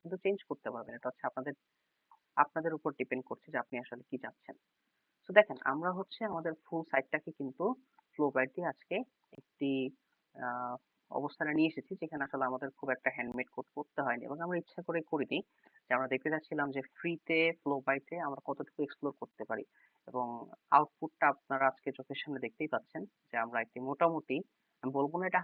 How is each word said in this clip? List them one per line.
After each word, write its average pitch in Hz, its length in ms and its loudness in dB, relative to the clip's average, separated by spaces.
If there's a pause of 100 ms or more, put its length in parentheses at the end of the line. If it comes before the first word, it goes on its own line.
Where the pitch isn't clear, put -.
কিন্তু 170 220 -8
চেঞ্জ 196 160 2 (100)
করতে 123 240 -6
পারবেন। 117 220 -10
এটা 123 140 -6
হচ্ছে - 200 -8
আপনাদের, 139 240 -6 (880)
আপনাদের 160 340 -2
উপর - 120 -2 (100)
ডিপেন্ড 127 300 -2
করছে - 240 -10
যে 139 100 0
আপনি - 200 -8
আসলে 123 260 -12
কি 131 140 -6
চাচ্ছেন। - 320 -14 (680)
So - 40 -16 (100)
দেখেন, 151 180 8 (160)
আমরা 170 260 0
হচ্ছে - 220 -6 (100)
আমাদের 165 220 -2 (120)
ফুল 165 160 -2 (100)
সাইটটাকে 143 480 0
কিন্তু 139 260 -2 (480)
ফ্লো 151 120 2 (100)
বাইট 131 200 2
দিয়ে 175 180 -2
আজকে - 220 -6 (460)
একটি, - 300 -2 (720)
আহ, 123 320 -4 (440)
অবস্থানে 147 380 -2
নিয়ে 156 160 6
এসেছি, - 180 -8 (100)
যেখানে 156 260 -4
আসলে 135 220 0
আমাদের 131 280 -4
খুব 143 180 -6
একটা - 200 2
হ্যান্ডমেড 123 400 -4
কোড - 200 -8
করতে - 300 -8
হয়নি, 120 200 0
এবং 135 200 -6
আমরা 175 120 0
ইচ্ছা 170 300 -8
করে 165 120 0 (120)
করিনি, 147 280 0 (480)
যে - 100 0
আমরা 131 160 0
দেখতে 131 200 0
চাচ্ছিলাম 151 420 -2
যে 135 60 -4 (160)
ফ্রিতে 165 420 0 (200)
ফ্লো 143 160 0 (120)
বাইটে 139 280 -2 (120)
আমরা 139 200 -6
কতটুকু 139 400 -6
এক্সপ্লোর 143 340 -4
করতে - 280 -12
পারি, 110 140 -4 (460)
এবং 123 160 -2 (500)
আউটপুটটা 151 580 2
আপনারা 135 380 0
আজকে - 260 -6
চোখের 135 240 -10
সামনে 139 240 -4
দেখতেই 147 280 -4
পাচ্ছেন 123 280 -2 (280)
যে - 60 -6 (100)
আমরা 117 200 -2
একটি - 140 -12 (100)
মোটামুটি, 156 480 2 (440)
আমি 131 180 -2
বলবো 147 200 2
না 185 80 0
এটা 185 160 4